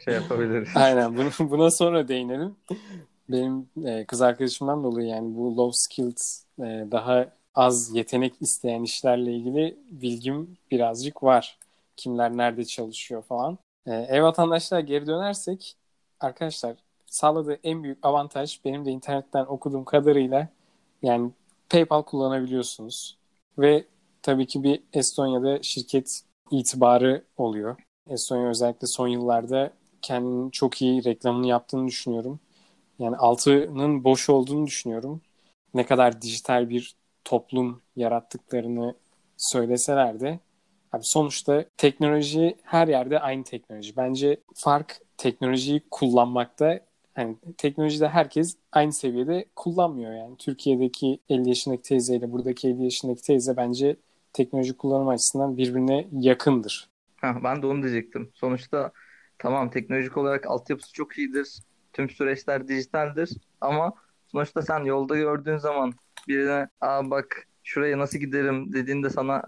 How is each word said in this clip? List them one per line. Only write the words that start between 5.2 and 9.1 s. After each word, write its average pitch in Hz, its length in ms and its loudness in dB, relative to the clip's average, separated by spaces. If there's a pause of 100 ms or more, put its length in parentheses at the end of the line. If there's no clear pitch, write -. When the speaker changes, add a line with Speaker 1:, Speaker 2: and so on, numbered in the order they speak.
Speaker 2:
bu 117 220 -2
low 123 220 2
skilled, 123 380 -4 (420)
e, 110 320 -8
daha 123 340 2 (300)
az 120 400 4
yetenek 123 460 0
isteyen 117 420 -2
işlerle 123 500 0